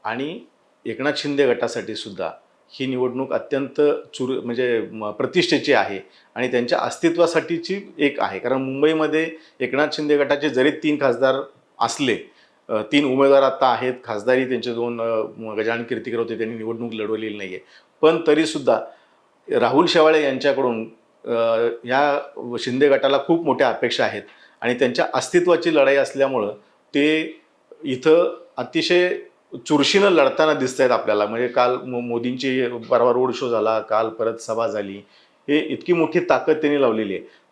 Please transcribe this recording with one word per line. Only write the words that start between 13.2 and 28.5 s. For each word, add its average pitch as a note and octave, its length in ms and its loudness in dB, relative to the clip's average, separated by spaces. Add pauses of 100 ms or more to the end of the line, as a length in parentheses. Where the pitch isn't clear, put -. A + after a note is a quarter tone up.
आता C3+ 260 2
आहेत, B2+ 260 0 (100)
खासदारी B2+ 460 0
त्यांचे A#2+ 240 -4
दोन, A#2 280 -4
अ, A2+ 200 -2 (160)
म-, A2 200 -10
गजानन A2+ 260 -2
कीर्तीकर A2+ 340 -6
होते, A2+ 200 -4
त्यांनी A2+ 180 -6
निवडणूक A2+ 380 -8
लढवलेली G#2+ 440 -6
नाहीये, F#2 220 -10 (420)
पण E3 160 4 (100)
तरीसुद्धा D3 520 2 (800)
राहुल C3 260 4
शेवाळे D#3+ 380 4
यांच्याकडून, C3 600 0 (420)
अ, A#2+ 60 -4 (520)
या C#3+ 380 2 (380)
शिंदे C3 280 2
गटाला C3+ 300 4 (100)
खूप E3+ 180 2
मोठ्या C3 240 2
अपेक्षा A#2+ 340 -2
आहेत G2+ 200 -4 (380)
आणि A#2+ 120 0
त्यांच्या B2 400 0
अस्तित्वाची E3+ 600 2
लढाई C#3 200 6
असल्यामुळं C3 540 0 (460)
ते D#3 460 0 (420)
इथं D#3 540 4 (200)